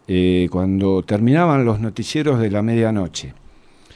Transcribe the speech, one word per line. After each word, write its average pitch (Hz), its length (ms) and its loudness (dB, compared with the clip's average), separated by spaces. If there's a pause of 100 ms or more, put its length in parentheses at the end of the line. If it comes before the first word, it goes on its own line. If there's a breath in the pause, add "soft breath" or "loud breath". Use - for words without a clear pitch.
eh, 90 440 2
cuando 95 500 0
terminaban 135 640 2
los 110 140 0
noticieros 117 600 -2
de 110 120 0
la 104 100 0
medianoche. 110 720 -2 (640 soft breath)